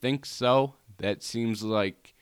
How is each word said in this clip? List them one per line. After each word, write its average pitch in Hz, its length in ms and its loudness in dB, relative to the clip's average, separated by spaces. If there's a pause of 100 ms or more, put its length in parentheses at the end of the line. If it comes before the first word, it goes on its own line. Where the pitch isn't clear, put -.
think 139 260 -2
so. 135 500 2 (220)
That 98 260 -2
seems 113 400 -2
like 107 580 -2